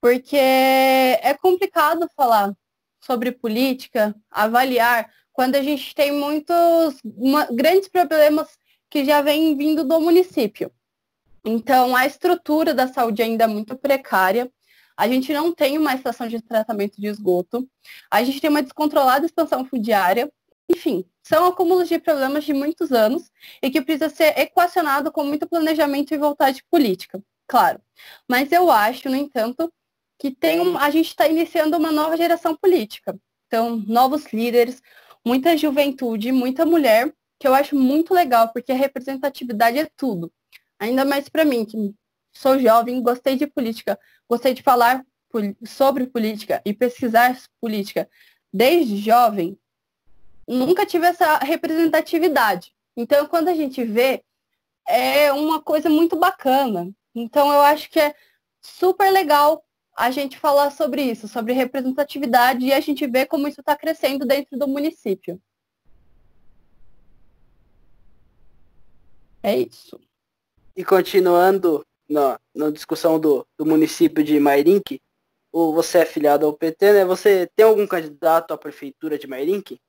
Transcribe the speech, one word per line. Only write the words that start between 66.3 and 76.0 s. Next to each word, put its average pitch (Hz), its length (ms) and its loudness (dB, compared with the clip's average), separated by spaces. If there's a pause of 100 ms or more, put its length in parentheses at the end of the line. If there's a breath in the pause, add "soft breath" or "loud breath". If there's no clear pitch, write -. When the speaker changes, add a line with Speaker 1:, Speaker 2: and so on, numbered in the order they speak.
Speaker 1:
É 202 140 0
isso. - 420 -8 (800)
Speaker 2:
E 180 80 -10
continuando 185 1000 2 (240)
na, 139 320 0 (160)
na 151 160 -4
discussão 160 480 -2
do, 147 280 0 (100)
do 156 80 -8
município 156 580 2
de 151 160 2
Mairinque, 143 600 2 (500)
o, 165 220 0
você 165 280 0